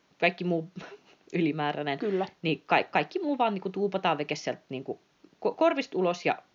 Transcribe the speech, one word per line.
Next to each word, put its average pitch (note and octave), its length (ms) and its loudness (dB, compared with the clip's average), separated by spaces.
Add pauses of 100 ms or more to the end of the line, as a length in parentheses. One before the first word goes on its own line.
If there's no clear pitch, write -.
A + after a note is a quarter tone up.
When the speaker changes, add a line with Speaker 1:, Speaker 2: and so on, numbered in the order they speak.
(200)
Speaker 1:
kaikki F3+ 240 2
muu E3 240 0 (120)
<laughs> - 520 -16
ylimääräinen, D3 640 0
Speaker 2:
Kyllä. F#3+ 280 0 (160)
Speaker 1:
niin D#3+ 240 0
ka-, D3+ 240 4
kaikki D3+ 280 0
muu D4 200 -2
vaan A3+ 160 2
niinku F#3+ 160 -6
tuupataan F#3+ 480 0
veke D3 160 -4
sieltä C3+ 340 -6
niinku C3 320 -8 (460)
ko-, G3 80 2
korvista D#4 440 2
ulos F3 280 0
ja D3 120 2 (160)